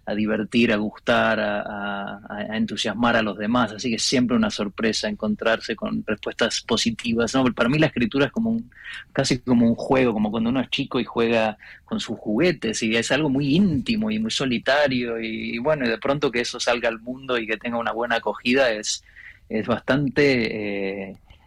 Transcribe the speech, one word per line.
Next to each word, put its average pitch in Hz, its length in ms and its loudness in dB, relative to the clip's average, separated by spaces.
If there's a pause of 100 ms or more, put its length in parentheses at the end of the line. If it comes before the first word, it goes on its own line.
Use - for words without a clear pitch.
(100)
a 104 40 -2
divertir, 107 580 2
a 104 40 4
gustar, 110 640 0
a, 104 200 -2
a, 101 680 -6
a 104 280 -6
entusiasmar 113 600 0
a 113 60 4
los 101 160 -2
demás. 110 340 0
Así 107 180 -6
que 110 80 -2
siempre 123 380 2
una 110 140 2
sorpresa 107 580 -2
encontrarse 107 680 -2
con 110 300 -6
respuestas 110 540 -2
positivas, 117 760 0
¿no? 135 100 4 (100)
Para 117 140 2
mí 147 100 2
la 156 80 6
escritura 135 400 2
es - 60 -4
como 226 180 0
un, 233 200 -2 (420)
casi 135 260 0
como 120 280 4
un 117 80 4
juego, 131 380 2
como 107 180 0
cuando 113 200 0
uno 131 100 0
es 123 100 -4
chico 135 300 -2
y 113 40 0
juega 113 520 0 (280)
con 110 160 -4
sus 110 180 -8
juguetes, 117 640 0
y 110 120 0
es 117 160 0
algo 156 180 2
muy 139 280 2
íntimo 214 540 2
y 220 80 -2
muy 220 120 -2
solitario, 127 880 0
y, 113 360 -6
y - 20 -4
bueno, 143 280 0
y - 20 0
de 113 100 0
pronto 139 320 0
que 117 100 -2
eso 120 200 -4
salga 120 280 0
al 113 120 -4
mundo 127 380 -4
y 113 80 -4
que 110 100 -2
tenga 117 220 -4
una 110 140 -4
buena 117 240 -2
acogida 123 540 0
es, - 320 -4 (460)
es 107 180 -4
bastante, 110 1400 0
eh, 98 60 -14 (300)